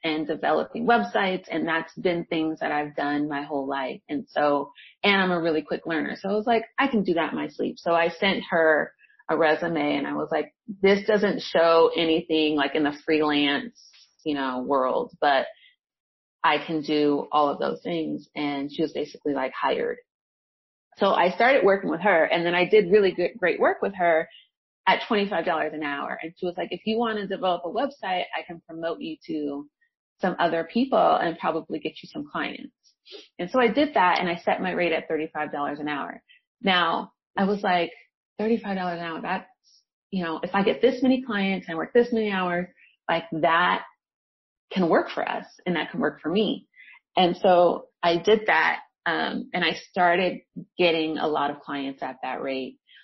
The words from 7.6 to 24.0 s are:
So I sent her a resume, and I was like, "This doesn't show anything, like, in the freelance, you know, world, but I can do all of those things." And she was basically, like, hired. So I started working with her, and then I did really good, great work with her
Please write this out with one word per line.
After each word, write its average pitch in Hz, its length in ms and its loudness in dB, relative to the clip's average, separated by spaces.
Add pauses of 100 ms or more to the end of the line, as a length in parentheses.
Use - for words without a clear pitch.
So 170 140 0
I 170 180 4
sent 190 400 0
her 160 420 4 (380)
a 160 60 0
resume, 156 600 0
and 139 100 -4
I 143 60 -6
was 151 180 -6
like, 151 220 -4 (300)
"This 196 240 4
doesn't 202 340 2
show 165 560 6
anything, 160 600 2
like, 143 180 0
in 160 80 2
the 147 100 2 (140)
freelance, 147 720 0 (440)
you 151 100 -2
know, 131 320 -4
world, 131 540 0
but 143 260 2 (960)
I 151 160 4
can 156 220 -4
do 147 500 0
all 147 180 2
of 139 120 -4
those 143 220 -2
things." 151 520 -6
And 143 380 -6
she 165 100 -4
was 151 100 -2
basically, 147 420 -6
like, 131 180 -4
hired. - 460 -2 (960)
So 196 140 4
I 175 200 2
started 240 340 4
working 196 260 2
with 165 100 -4
her, 180 240 4
and 170 200 0
then 175 120 0
I 180 120 2
did 202 220 4
really 196 220 4
good, 175 260 -2
great 170 220 0
work 339 200 2
with 196 140 -4
her 170 340 2 (580)